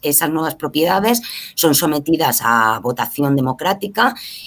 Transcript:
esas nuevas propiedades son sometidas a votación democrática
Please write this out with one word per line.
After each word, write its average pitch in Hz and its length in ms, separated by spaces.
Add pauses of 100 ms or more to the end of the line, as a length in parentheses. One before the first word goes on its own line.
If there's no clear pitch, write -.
esas 147 280
nuevas 160 260
propiedades 190 680 (320)
son 151 220
sometidas 151 640
a 110 380
votación 123 560
democrática 196 800 (320)